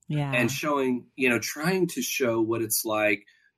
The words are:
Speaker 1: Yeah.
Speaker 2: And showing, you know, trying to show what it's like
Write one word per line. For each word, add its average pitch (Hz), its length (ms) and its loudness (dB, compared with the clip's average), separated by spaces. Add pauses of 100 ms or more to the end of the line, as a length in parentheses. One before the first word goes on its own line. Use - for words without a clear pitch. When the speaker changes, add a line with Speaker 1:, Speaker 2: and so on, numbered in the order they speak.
Speaker 1:
Yeah. 147 260 -2
Speaker 2:
And 123 180 2
showing, 135 640 0
you 131 140 2
know, 117 100 2
trying 175 500 0
to 135 140 -6
show 117 380 0
what 113 200 0
it's 110 240 -2
like 107 380 0 (340)